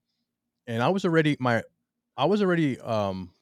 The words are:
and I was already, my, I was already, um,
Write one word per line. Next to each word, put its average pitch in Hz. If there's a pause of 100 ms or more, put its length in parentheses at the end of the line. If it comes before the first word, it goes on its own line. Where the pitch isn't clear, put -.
(680)
and 117
I 127
was 190
already, 160
my, 120 (540)
I 127
was 208
already, 165
um, 98 (120)